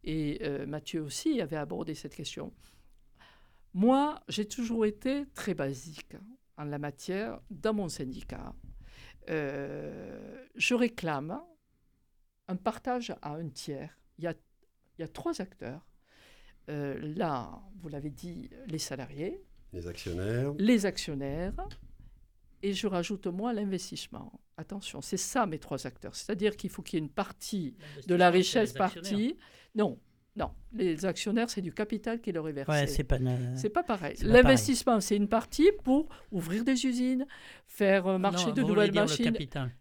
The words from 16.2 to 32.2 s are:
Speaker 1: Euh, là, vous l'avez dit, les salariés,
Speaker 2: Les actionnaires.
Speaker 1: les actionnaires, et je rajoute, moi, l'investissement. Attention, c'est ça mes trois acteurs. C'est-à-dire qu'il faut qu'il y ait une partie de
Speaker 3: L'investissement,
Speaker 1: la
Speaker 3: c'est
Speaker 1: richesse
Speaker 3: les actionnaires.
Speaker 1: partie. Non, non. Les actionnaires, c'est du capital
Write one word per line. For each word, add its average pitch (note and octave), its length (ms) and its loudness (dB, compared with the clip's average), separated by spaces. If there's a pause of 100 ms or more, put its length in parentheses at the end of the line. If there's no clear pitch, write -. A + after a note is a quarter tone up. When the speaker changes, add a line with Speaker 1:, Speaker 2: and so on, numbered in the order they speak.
Speaker 1:
Euh, C#3+ 280 -4 (180)
là, C#3 340 -2 (300)
vous E3+ 80 -12
l'avez D3 220 -8
dit, E3+ 400 -12 (160)
les D#3+ 120 -6
salariés, D3 640 -8 (320)
Speaker 2:
Les F2 160 -8
actionnaires. G#2 680 -2
Speaker 1:
les G#3 260 4
actionnaires, D#3 720 -4 (1080)
et G3 120 0
je G3+ 120 -2
rajoute, F#3+ 400 -2
moi, G3+ 280 -2
l'investissement. - 840 -6 (180)
Attention, - 420 -10
c'est - 160 -4
ça A3 300 0
mes D#3 120 -4
trois - 280 -6
acteurs. - 280 -12
C'est-à-dire G3+ 420 -2
qu'il F#3+ 120 -8
faut - 140 -10
qu'il - 160 -4
y D#3 40 0
ait D3+ 40 -4
une C#3+ 40 -8
partie G3 640 -4 (320)
de F3 80 4
Speaker 3:
L'investissement, F3 40 6
Speaker 1:
la F3+ 120 10
Speaker 3:
c'est F3 60 6
Speaker 1:
richesse G#3 380 4
Speaker 3:
les - 80 -4
actionnaires. G3+ 460 0
Speaker 1:
partie. E4+ 80 -4 (400)
Non, F#3+ 220 2 (380)
non. F#3+ 140 -4 (240)
Les F3+ 320 0
actionnaires, A3+ 420 0
c'est G3+ 140 -4
du E3+ 100 -6
capital A3 480 -2